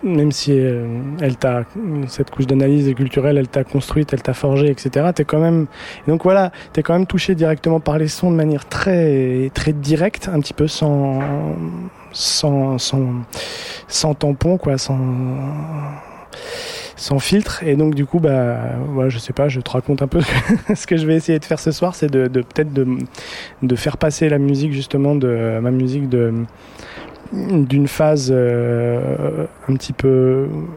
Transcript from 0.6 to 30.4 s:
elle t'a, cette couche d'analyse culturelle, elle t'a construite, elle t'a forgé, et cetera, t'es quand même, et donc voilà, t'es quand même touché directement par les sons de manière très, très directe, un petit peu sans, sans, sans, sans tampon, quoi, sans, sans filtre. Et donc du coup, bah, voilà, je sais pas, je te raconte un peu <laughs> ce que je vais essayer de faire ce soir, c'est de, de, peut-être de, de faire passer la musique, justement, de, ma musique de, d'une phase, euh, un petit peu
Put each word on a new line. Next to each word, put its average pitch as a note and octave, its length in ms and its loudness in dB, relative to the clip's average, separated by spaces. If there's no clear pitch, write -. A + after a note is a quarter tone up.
elle C3+ 160 0
t'a, B2 280 0
cette - 240 -4
couche C3+ 160 -2
d'analyse C3+ 480 4
culturelle, C#3 420 0
elle C3 120 0
t'a C3+ 160 -2
construite, - 480 -2
elle C3+ 100 -2
t'a C3 120 -2
forgé, C#3 340 2
et C#3 80 2
cetera, C#3+ 360 0
t'es D#3 120 0
quand D3+ 160 0
même, E3 260 4
et D3 60 0
donc D#3+ 100 0
voilà, F#3 300 4
t'es D#3 120 0
quand - 80 0
même F3+ 140 4
touché F#3+ 280 0
directement D#3+ 460 2
par D3+ 180 0
les D#3 80 2
sons F3 240 0
de E3 60 4
manière D3+ 320 0
très, C3+ 840 2
très - 200 0
directe, D3+ 600 0
un D#3+ 60 2
petit - 160 -4
peu D3+ 140 0
sans, C#3 500 0
sans, C3+ 680 0
sans, C3+ 280 0
sans D#3 260 0
tampon, D3+ 440 0
quoi, C#3 200 0
sans, C3 220 -2
sans - 240 -2
filtre. - 460 0
Et D3+ 100 2
donc D#3 200 2
du C#3 120 0
coup, E3+ 140 0
bah, C3 360 2
voilà, C3 160 2
je A#2+ 100 -2
sais B2 140 -10
pas, C#3+ 160 2
je C3 120 -2
te - 100 -8
raconte C3+ 320 0
un C#3+ 60 0
peu E3+ 120 2
<laughs> - 280 2
ce - 120 -8
que E3+ 100 2
je D#3 100 0
vais D#3+ 100 4
essayer D#3+ 240 2
de - 40 -16
faire D#3+ 140 -2
ce E3 140 -2
soir, F3 240 -2
c'est D3+ 140 0
de, C3 180 2
de, B2+ 140 0
peut-être D3+ 300 -2
de, C3+ 140 2
de B2 140 2
faire D3 200 -4
passer D#3 320 2
la D3 100 2
musique, C#3 340 2
justement, C#3 440 0
de, A#2 440 0
ma B2 120 0
musique C3 360 0
de, A#2+ 260 2
d'une D3 540 2
phase, D3 460 2
euh, A#2+ 1120 0
un C3 60 2
petit - 180 -6
peu C3 560 4